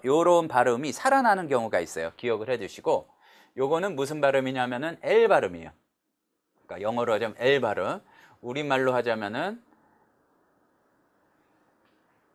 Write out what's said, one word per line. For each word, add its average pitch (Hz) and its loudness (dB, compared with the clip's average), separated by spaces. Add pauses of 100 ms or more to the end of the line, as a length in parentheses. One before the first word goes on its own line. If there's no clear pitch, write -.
요런 165 4
발음이 127 2
살아나는 233 2
경우가 113 0
있어요. 82 -6
기억을 113 -4
해주시고, 110 -4 (480)
요거는 165 -2
무슨 139 -4
발음이냐면은 131 0
L 214 4
발음이에요. 90 0 (960)
그러니까 92 -10
영어로 117 0
하자면 104 -2
L 135 2
발음, 113 -2 (400)
우리말로 131 0
하자면은 120 -4 (2750)